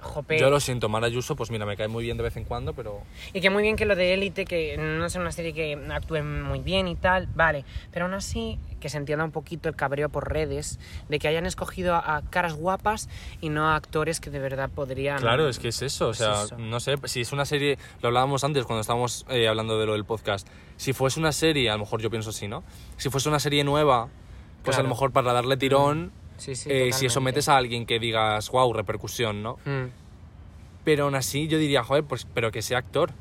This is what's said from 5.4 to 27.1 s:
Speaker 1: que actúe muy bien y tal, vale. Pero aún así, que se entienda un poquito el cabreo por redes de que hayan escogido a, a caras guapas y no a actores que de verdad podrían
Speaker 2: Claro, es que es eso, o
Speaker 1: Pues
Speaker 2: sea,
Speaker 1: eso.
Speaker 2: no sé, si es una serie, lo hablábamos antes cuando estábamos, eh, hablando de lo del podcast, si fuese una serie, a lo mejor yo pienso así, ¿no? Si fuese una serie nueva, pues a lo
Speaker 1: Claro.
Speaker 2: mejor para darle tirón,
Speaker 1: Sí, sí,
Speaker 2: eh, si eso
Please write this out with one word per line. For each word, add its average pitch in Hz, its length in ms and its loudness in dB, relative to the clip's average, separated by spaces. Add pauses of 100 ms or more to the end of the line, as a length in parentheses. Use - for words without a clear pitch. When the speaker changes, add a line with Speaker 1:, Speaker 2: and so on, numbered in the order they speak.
Speaker 1:
que 151 240 -4 (140)
actúe 151 320 -4
muy 143 360 -4
bien 185 280 0
y 170 80 -4
tal, 185 380 2
vale. 156 320 2 (260)
Pero 175 140 -2
aún 185 80 -2
así, 220 460 -4 (200)
que - 100 -8
se 151 80 -6
entienda 147 280 0
un 151 60 -4
poquito 160 360 -6
el 151 80 -2
cabreo 143 340 0
por 139 220 -4
redes 147 480 -4 (300)
de 151 80 0
que 147 100 0
hayan 165 200 0
escogido 175 480 -2
a, 156 220 0
a 147 40 -4
caras 180 320 0
guapas 185 560 -2 (320)
y 160 80 -4
no 151 180 2
a 156 80 4
actores 156 440 -2
que - 100 -12
de 147 100 -6
verdad 135 300 -2
podrían 139 480 -2
Speaker 2:
Claro, 131 320 4
es 117 80 -4
que 120 120 -2
es - 120 -4
eso, 147 240 -2
o - 40 4
Speaker 1:
Pues 107 100 -4
Speaker 2:
sea, 104 240 4
Speaker 1:
eso. 107 160 -8
Speaker 2:
no 117 200 -4
sé, 135 160 0 (100)
si 123 160 -4
es 113 120 -4
una 139 120 0
serie, 143 340 2 (240)
lo 120 60 4
hablábamos 131 340 2
antes 139 220 2
cuando 110 160 -2
estábamos, 120 480 -2
eh, 117 180 4
hablando 110 320 2
de 110 80 2
lo 107 60 2
del 107 120 -2
podcast, 104 420 -2 (300)
si - 160 -2
fuese 131 260 0
una 160 120 2
serie, 147 400 2
a - 20 2
lo 107 60 0
mejor 107 220 -4
yo 110 100 -2
pienso 110 180 -4
así, 107 180 -8
¿no? 120 160 -8 (340)
Si - 120 -2
fuese 135 180 0
una 151 120 2
serie 143 240 2
nueva, 143 440 4 (560)
pues - 140 2
a 135 40 2
lo - 40 2
Speaker 1:
Claro. 131 40 0
Speaker 2:
mejor 131 220 0
para 123 220 4
darle 123 240 2
tirón, 143 540 4 (260)
Speaker 1:
Sí, - 160 -10
sí, 131 160 -8
Speaker 2:
eh, 131 220 4
si 131 140 0
eso 120 100 2